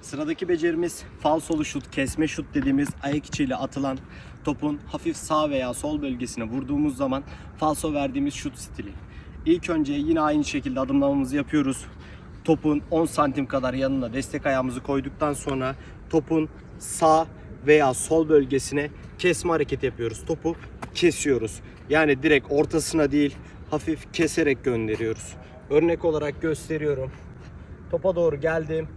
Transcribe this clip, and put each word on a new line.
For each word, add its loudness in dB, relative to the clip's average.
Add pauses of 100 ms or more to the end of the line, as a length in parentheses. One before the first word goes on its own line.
Sıradaki -4
becerimiz 0 (180)
falsolu 2
şut, -6
kesme 0
şut -8
dediğimiz 2 (140)
ayak -2
içiyle -2
atılan -4 (460)
topun -2
hafif -4
sağ 2
veya -2
sol -4
bölgesine -4
vurduğumuz 0
zaman 0 (360)
falso 0
verdiğimiz 0
şut -8
stili. -10 (560)
İlk 2
önce 2
yine 2
aynı 2
şekilde -2
adımlamamızı 2
yapıyoruz. 0 (600)
Topun 2
on 4
santim 2
kadar 0
yanına 0
destek -4
ayağımızı 0
koyduktan 0
sonra -2 (360)
topun 2 (300)
sağ 4 (400)
veya 8
sol 2
bölgesine 4 (280)
kesme 2
hareketi 0
yapıyoruz. -4
Topu -2 (380)
kesiyoruz. 2 (300)
Yani 4
direkt 6
ortasına 2
değil, 2 (340)
hafif -4
keserek 2
gönderiyoruz. -2 (360)
Örnek 4
olarak 0
gösteriyorum. -2 (800)
Topa 0
doğru 2
geldim. 0